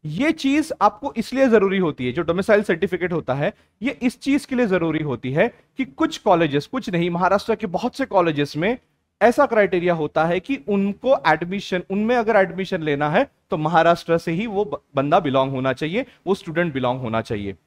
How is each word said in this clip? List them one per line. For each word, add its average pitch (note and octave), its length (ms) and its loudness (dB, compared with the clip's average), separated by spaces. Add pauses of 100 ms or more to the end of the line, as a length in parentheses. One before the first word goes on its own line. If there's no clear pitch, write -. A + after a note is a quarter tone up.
ये G3 260 -2
चीज D4 500 -2
आपको G#3+ 360 0
इसलिए C4 300 0
जरूरी G3 300 4
होती D3+ 280 -2
है, B2 60 0
जो C#3+ 100 -4
डोमिसाइल F#3+ 420 2
सर्टिफिकेट F3 500 -2
होता D3 200 -4
है, D3 200 -2 (280)
ये - 200 -4
इस A#3+ 200 -2
चीज C#4 240 0
के C4 100 -6
लिए A#3 120 2
जरूरी E3+ 360 0
होती B2+ 280 -4
है F#3+ 220 2 (240)
कि C4+ 80 -2
कुछ D#4+ 320 -2
कॉलेजेस, E3 500 2
कुछ - 220 -6
नहीं, E3+ 200 2
महाराष्ट्र F#3 460 0
के A3 120 -6
बहुत F#3 280 -4
से C4+ 100 -2
कॉलेजेस D#3 520 0
में G#3 200 0 (440)
ऐसा A#3+ 240 6
क्राइटेरिया F#3+ 480 2
होता D#3 320 0
है F3 140 0
कि C4+ 200 -6 (100)
उनको G3+ 580 0
एडमिशन, F3 640 -2
उनमें G#3+ 260 0
अगर A3+ 200 0
एडमिशन F#3 460 0
लेना D3 280 -2
है A3 220 0 (180)
तो F#3 80 -2
महाराष्ट्र E3 600 2
से E3 140 -4
ही F#3+ 160 -4
वो G#3 180 -4
ब-, C#3 160 -10 (140)
बंदा C#3+ 240 2
बिलोंग C3+ 320 0
होना C3 220 -2
चाहिए, E3+ 320 -4 (220)
वो F#3+ 80 0
स्टूडेंट E3+ 380 -4
बिलोंग B2+ 260 -2
होना A2+ 220 -2
चाहिए। G2+ 340 -8 (120)